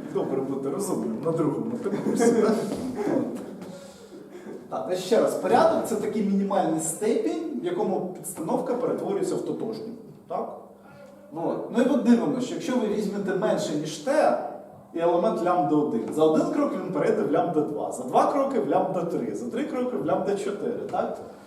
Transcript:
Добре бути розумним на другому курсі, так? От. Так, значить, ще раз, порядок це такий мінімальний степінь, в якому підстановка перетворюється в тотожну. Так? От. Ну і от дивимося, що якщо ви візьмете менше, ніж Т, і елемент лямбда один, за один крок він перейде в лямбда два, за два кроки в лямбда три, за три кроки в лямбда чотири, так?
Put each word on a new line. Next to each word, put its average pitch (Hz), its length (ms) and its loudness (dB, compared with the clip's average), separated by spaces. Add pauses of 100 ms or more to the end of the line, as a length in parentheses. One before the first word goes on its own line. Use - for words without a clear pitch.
(140)
Добре - 280 -2
бути 135 280 -4
розумним - 560 -2
на 160 60 2
другому 151 400 0 (340)
курсі, 233 260 4
так? 214 200 4 (460)
От. - 420 0 (1300)
Так, - 180 -6
значить, 180 180 -2
ще - 160 4
раз, 277 140 4
порядок 320 520 4
це 214 80 -2
такий 214 280 0
мінімальний 190 560 2
степінь, - 840 -2
в 165 40 -4
якому 185 480 -2
підстановка - 600 -4
перетворюється - 640 -2
в - 60 -2
тотожну. - 440 -6 (420)
Так? - 320 -6 (720)
От. 160 440 -4
Ну 262 60 6
і 247 60 4
от 247 140 2
дивимося, 240 380 4
що - 120 -4
якщо 254 240 -2
ви 220 100 0
візьмете 196 480 -2
менше, 180 400 0
ніж 151 220 -4
Т, - 420 2 (540)
і 170 60 -4
елемент 170 440 2
лямбда 175 320 4
один, - 380 2
за 156 100 4
один 156 280 6
крок - 220 2
він 185 200 -4
перейде 214 280 2
в 143 100 0
лямбда 156 300 2
два, - 300 -2
за - 120 -8
два - 280 4
кроки 269 280 0
в - 100 0
лямбда 180 360 2
три, 160 300 -2
за 233 140 -6
три 262 160 -4
кроки 247 320 -2
в - 80 -2
лямбда 196 300 2
чотири, - 560 -4
так? - 260 -2 (300)